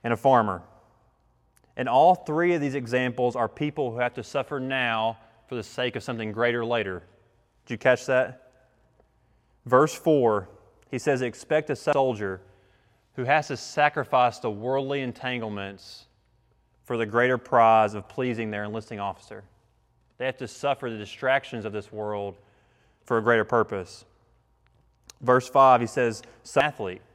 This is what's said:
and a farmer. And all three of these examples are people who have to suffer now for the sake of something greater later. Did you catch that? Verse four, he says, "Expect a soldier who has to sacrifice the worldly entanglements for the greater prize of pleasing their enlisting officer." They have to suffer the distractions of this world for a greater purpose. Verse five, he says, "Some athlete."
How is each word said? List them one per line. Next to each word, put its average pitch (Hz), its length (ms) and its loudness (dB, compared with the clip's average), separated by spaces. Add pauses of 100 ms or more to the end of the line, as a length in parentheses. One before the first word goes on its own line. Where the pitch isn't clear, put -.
and 117 100 -2
a 113 40 0
farmer. 110 460 2 (1120)
And 127 120 -6
all 151 260 6
three 175 400 -2
of 156 60 -2
these 139 160 -4
examples 123 580 -2
are 117 140 -2
people 147 420 -6
who 113 80 -10
have 123 160 -2
to 123 80 -12
suffer 139 380 -6
now 117 580 -2 (300)
for 131 80 -8
the 110 80 -6
sake 127 320 -4
of - 80 -8
something 113 260 -6
greater 117 340 -2
later. 101 380 -4 (640)
Did 120 80 -8
you 107 40 -10
catch 127 280 2
that? 131 460 -2 (1120)
Verse 135 260 6
four, 117 560 2 (400)
he 127 120 -8
says, 135 200 0
"Expect 151 500 -4
a 135 60 -2
soldier 117 640 -2 (760)
who 127 100 -8
has 147 240 2
to 135 80 -6
sacrifice 143 840 0
the 113 140 -4
worldly 135 480 -4
entanglements 110 1040 -8 (800)
for 120 120 -6
the 113 100 -2
greater 120 320 2
prize 113 560 4
of 101 120 -10
pleasing 113 460 -4
their 104 100 -6
enlisting 104 380 -10
officer." 101 420 -10 (760)
They 127 80 -6
have 127 100 -4
to 123 100 -10
suffer 135 420 -4
the 113 100 -10
distractions 127 640 -4
of 104 80 -6
this 104 180 -10
world 104 480 -8 (640)
for 117 160 0
a 110 40 0
greater 113 220 4
purpose. 104 600 -2 (1160)
Verse 127 280 2
five, 131 320 8
he 117 80 -2
says, 117 340 -2 (220)
"Some - 180 0
athlete." 98 400 -6 (120)